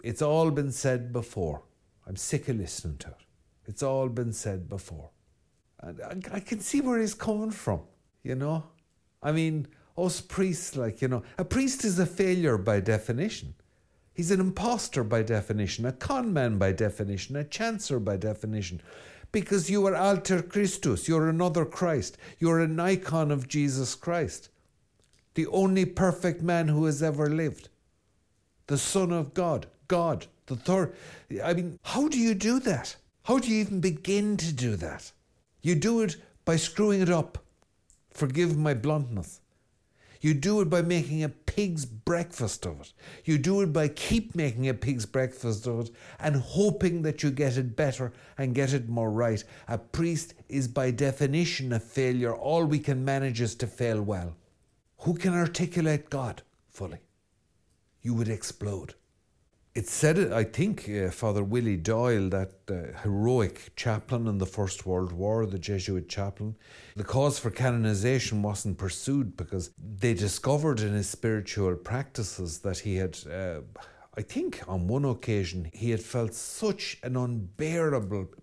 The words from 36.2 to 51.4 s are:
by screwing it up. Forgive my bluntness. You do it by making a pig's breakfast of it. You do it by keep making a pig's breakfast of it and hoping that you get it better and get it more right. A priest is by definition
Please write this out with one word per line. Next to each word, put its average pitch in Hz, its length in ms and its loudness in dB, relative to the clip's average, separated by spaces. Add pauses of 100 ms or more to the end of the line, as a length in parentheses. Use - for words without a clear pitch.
by 165 120 4
screwing 202 440 2
it 175 80 4
up. 160 280 2 (760)
Forgive 151 460 2
my 151 160 4
bluntness. 123 680 -2 (800)
You 151 140 4
do 202 280 4
it 165 80 2
by 175 120 6
making 156 420 2
a 151 60 0
pig's 175 560 -2
breakfast 123 800 -4
of 76 140 -6
it. - 140 -20 (320)
You 156 120 4
do 190 240 4
it 160 120 2
by 151 160 4
keep - 460 -2
making 135 340 0
a 131 40 0
pig's 117 320 -2
breakfast 123 640 -2
of 117 140 -2
it 113 100 -6 (280)
and 151 160 0
hoping 170 640 2
that 151 220 -2
you 143 80 2
get 131 260 0
it 127 180 -2
better 127 380 0 (240)
and 127 180 -2
get 139 180 2
it 120 140 -2
more 113 240 0
right. 113 320 2 (240)
A 120 100 -4
priest 165 560 -2 (140)
is 135 200 -2
by 131 240 0
definition 135 800 2